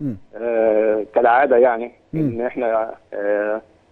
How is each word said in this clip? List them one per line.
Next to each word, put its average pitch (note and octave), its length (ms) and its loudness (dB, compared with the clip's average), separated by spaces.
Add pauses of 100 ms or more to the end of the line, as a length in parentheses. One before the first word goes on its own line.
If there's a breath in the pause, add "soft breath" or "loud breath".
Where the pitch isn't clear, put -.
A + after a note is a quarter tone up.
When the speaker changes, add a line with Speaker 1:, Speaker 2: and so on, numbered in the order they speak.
Speaker 1:
مم. C3 160 -6 (200)
Speaker 2:
آه، A2 680 0 (100)
كالعاده B2 420 4
يعني، A#2+ 360 2 (200)
Speaker 1:
مم. D#3+ 80 -4
Speaker 2:
ان A#2+ 260 -2
احنا، A2+ 480 -4 (200)
آه، G#2 460 -2 (320)